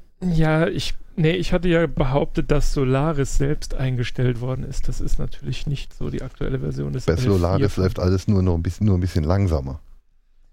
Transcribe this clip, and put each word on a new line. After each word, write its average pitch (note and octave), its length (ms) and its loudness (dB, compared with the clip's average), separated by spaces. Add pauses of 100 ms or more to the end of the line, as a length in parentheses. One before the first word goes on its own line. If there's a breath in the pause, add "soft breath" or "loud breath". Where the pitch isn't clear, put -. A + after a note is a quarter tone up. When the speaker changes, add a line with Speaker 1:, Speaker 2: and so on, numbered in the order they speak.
(220)
Speaker 1:
Ja, D#3+ 460 2
ich, - 260 -4 (220)
nee, D#3+ 160 2
ich F3+ 200 -2
hatte F3+ 160 2
ja E3 180 4
behauptet, D3 640 0
dass D3 220 4
Solaris C#3 640 0
selbst C#3+ 380 0
eingestellt B2 680 -2
worden C3 240 -4
ist. C#3 240 0
Das - 140 -2
ist - 160 4
natürlich - 480 -4
nicht - 260 -6
so. C3 160 -6
Die B2+ 140 -6
aktuelle C3 380 -6
Version C#3+ 340 -6
ist B2+ 120 -6
Speaker 2:
Bei E2 100 2
Solaris F#2+ 460 2
Speaker 1:
elf G2+ 120 0
vier F#2 80 0
Speaker 2:
läuft F#2 160 0
alles F#2 280 0
nur G2 160 2
noch F#2 120 2
ein E2 80 0
bisschen, F2+ 240 -2
nur G2 100 4
ein F2+ 40 2
bisschen F2 240 0
langsamer. D#2+ 560 0 (720)